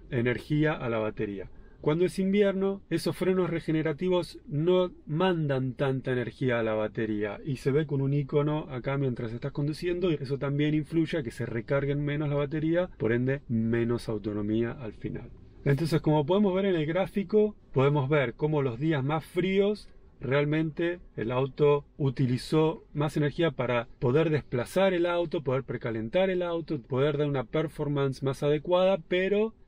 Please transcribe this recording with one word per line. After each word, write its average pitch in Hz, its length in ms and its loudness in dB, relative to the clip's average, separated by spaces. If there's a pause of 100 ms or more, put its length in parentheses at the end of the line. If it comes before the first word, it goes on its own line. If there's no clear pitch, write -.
(120)
energía 143 640 2
a 135 160 -4
la 113 100 0
batería. 104 500 -4 (320)
Cuando 160 220 2
es 180 160 0
invierno, 196 720 2
esos 170 260 -2
frenos 185 340 2
regenerativos 165 960 -2
no 180 440 2 (140)
mandan 147 680 0
tanta 135 360 0
energía 120 480 0
a 113 40 0
la 110 100 0
batería 107 720 -2
y 139 100 -2
se 139 160 0
ve 147 140 2
con 143 160 -2
un 139 120 0
icono 147 560 0
acá 135 280 -4
mientras 123 340 -2
estás 139 220 -8
conduciendo, 170 580 -2
y 151 40 2
eso 139 220 -4
también 143 360 0
influye 156 440 0
a 143 60 -2
que 113 80 -6
se 117 140 -6
recarguen 139 580 -2
menos 147 240 -2
la 143 80 0
batería, 160 600 0
por 113 160 2
ende, 131 340 0
menos 117 640 0
autonomía 107 640 -2
al 120 200 -10
final. - 380 -10 (340)
Entonces, 147 380 2
como 151 240 2
podemos 190 280 4
ver 196 120 0
en 190 100 2
el 156 100 0
gráfico, 196 680 0 (160)
podemos 139 380 2
ver 135 240 2
cómo 151 280 0
los 120 160 -2
días 151 260 0
más 151 200 0
fríos 190 640 0 (340)
realmente 156 800 0 (160)
el 113 160 -4
auto 143 540 2 (120)
utilizó 143 880 2 (100)
más 147 220 -2
energía 156 360 0
para 120 360 -2 (120)
poder 151 300 2
desplazar 151 640 0
el 175 120 2
auto, 175 380 -2
poder 131 200 -2
precalentar 120 640 -2
el 180 120 0
auto, 170 400 -4
poder 139 360 0
dar 147 120 0
una 131 160 -2
performance 143 760 -2
más 135 220 -2
adecuada, 175 640 2
pero 202 460 0 (140)